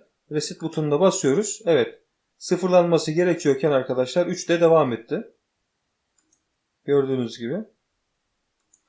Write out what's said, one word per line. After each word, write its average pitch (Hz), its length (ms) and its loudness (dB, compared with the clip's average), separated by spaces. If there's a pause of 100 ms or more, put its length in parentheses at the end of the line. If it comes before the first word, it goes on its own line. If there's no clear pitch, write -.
(300)
reset 151 300 -6
butonuna 156 400 -2
basıyoruz. 175 680 0
Evet, 135 320 0 (400)
sıfırlanması 175 760 2
gerekiyorken 165 580 0
arkadaşlar 131 560 0
üç 175 220 -6
de 170 120 0
devam 160 320 4
etti. 147 300 -8 (1600)
Gördüğünüz 131 540 -2
gibi. 135 260 -8 (1200)